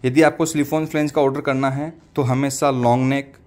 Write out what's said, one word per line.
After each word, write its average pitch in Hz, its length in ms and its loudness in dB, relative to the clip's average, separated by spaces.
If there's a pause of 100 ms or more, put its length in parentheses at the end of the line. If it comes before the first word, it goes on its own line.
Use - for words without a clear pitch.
यदि 131 160 4
आपको 151 240 2
स्लिप 147 280 -2
ऑन 156 120 -2
फ्लेंज 151 260 -2
का 151 100 0
ऑर्डर 135 200 0
करना 135 280 -2
है, 147 240 -6 (220)
तो 147 60 0
हमेशा 135 480 0
लॉन्ग 127 400 2
नेक 139 380 -4